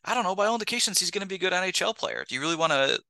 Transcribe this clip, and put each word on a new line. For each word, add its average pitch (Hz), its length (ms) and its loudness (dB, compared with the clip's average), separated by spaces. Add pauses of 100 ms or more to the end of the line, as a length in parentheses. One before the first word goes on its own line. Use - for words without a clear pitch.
I 220 100 -2
don't 240 100 0
know, 185 100 0
by 202 120 2
all 226 80 2
indications, 226 440 0
he's 175 120 0
gonna 202 160 -4
be 190 80 -6
a 185 40 -8
good 185 140 0
N 180 120 0
H 185 180 0
L 214 120 0
player. 60 340 -6
Do - 60 -6
you 131 60 -4
really 160 160 0
wanna 147 420 2 (100)